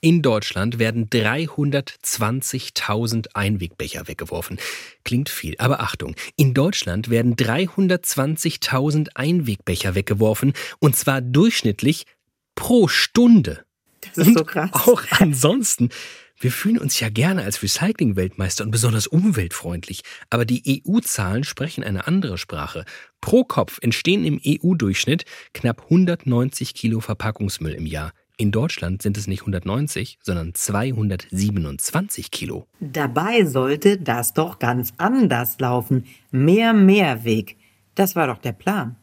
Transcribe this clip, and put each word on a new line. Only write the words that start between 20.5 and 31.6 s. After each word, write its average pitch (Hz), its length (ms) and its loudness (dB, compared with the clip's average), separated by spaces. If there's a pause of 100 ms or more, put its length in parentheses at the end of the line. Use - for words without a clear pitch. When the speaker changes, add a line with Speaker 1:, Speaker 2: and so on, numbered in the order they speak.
Speaker 1:
E-U-Zahlen 127 680 -2
sprechen - 400 -8
eine 101 240 -4
andere 151 320 -2
Sprache. - 460 -10 (360)
Pro 254 220 4
Kopf - 400 -2
entstehen 165 420 0
im 156 160 0
E-U-Durchschnitt 151 840 0 (280)
knapp - 380 -2
hundertneunzig 139 840 2
Kilo 113 260 -2
Verpackungsmüll 95 720 -6
im 80 120 -8
Jahr. 78 260 -6 (240)
In 104 160 0
Deutschland 98 500 -2
sind 104 160 -2
es 104 80 -8
nicht 95 200 -6
hundertneunzig, 104 760 -4
sondern 85 320 -4
zweihundertsiebenundzwanzig 104 1800 -4